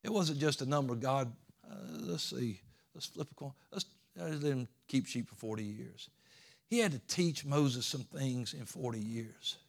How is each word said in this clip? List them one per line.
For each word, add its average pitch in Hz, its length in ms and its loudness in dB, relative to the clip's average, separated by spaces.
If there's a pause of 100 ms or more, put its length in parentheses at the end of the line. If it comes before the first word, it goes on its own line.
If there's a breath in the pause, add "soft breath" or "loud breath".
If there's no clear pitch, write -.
It 214 80 -2
wasn't 160 300 4
just 143 220 4
a 131 40 -2
number, 135 280 2
God, 131 360 2 (400)
uh, - 40 -14 (260)
let's 170 240 -2
see, 117 360 -2 (340 soft breath)
let's - 120 -10
flip - 240 -8
a - 40 -20
coin. 139 180 -10 (180 soft breath)
Let's, 185 160 -6 (340)
uh, 175 40 -6
let 156 180 -2
him 135 260 2 (200)
keep 131 180 2
sheep - 220 -4
for - 80 -20
forty 110 280 -4
years. 107 440 -10 (580 loud breath)
He 233 120 2
had 208 140 6
to 123 140 -4
teach 170 380 2
Moses 139 420 4
some 135 160 -2
things 131 520 -2
in 147 100 -8
forty 123 360 -4
years. 113 560 -4 (120)